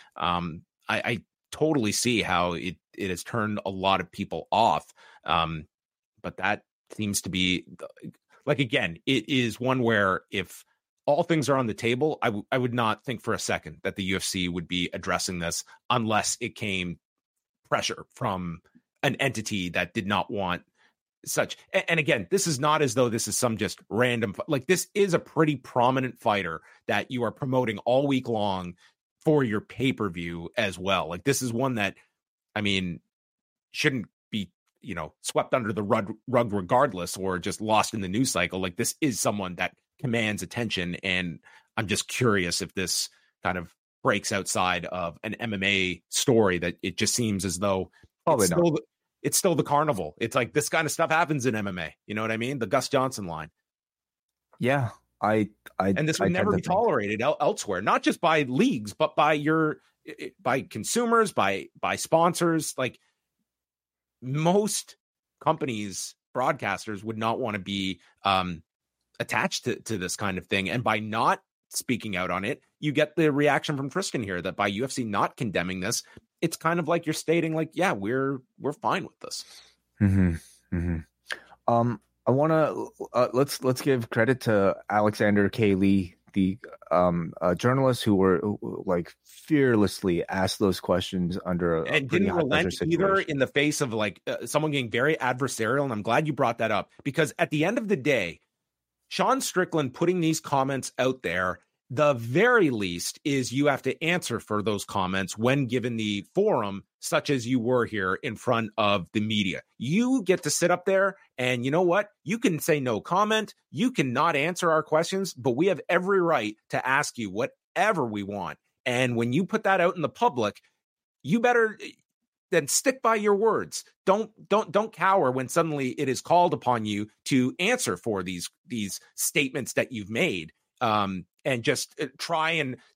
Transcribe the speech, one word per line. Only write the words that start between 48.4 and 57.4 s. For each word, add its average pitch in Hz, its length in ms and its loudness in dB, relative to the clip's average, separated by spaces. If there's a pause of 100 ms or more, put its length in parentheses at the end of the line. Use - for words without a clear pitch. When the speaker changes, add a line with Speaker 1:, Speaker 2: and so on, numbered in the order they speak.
Speaker 1:
it's 175 80 4
Speaker 2:
not. 165 60 2
Speaker 1:
still 170 160 4
the, - 80 -4 (400)
it's 135 160 0
still 175 180 2
the 139 80 2
carnival. 143 560 0
It's 117 160 -2
like, 123 160 2
this - 160 0
kind 160 180 0
of 139 60 -2
stuff 165 180 0
happens 143 360 2
in 113 100 2
M 104 100 -4
M 92 140 -6
A. 78 120 -8 (140)
You 104 80 -8
know 110 80 -2
what 110 80 -2
I 113 60 -2
mean? 123 240 -6
The 110 60 -2
Gus 104 220 0
Johnson 127 380 -2
line. 80 240 -10 (1120)
Speaker 2:
Yeah, 131 300 0 (300)
I, 107 280 2 (320)
I, 95 80 2
Speaker 1:
And 147 200 2
this 160 120 -2
Speaker 2:
I 196 40 2
Speaker 1:
would - 20 2
Speaker 2:
tend 175 80 2
Speaker 1:
never 190 180 2
Speaker 2:
to - 60 2
Speaker 1:
be 175 40 -2
Speaker 2:
think 180 100 -4
Speaker 1:
tolerated 117 500 0
el-, 143 180 0